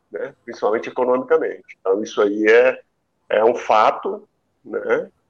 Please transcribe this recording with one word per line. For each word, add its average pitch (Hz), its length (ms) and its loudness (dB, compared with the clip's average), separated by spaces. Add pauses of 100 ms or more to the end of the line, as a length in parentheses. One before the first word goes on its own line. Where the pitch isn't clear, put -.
(100)
né, 113 240 -10 (100)
principalmente 110 440 -4
economicamente. 127 920 -2
Então, - 240 -2
isso - 200 -4
aí 104 260 0
é, 123 320 4 (480)
é 107 160 2
um 120 100 4
fato, 131 720 0 (380)
né? 110 460 -4 (200)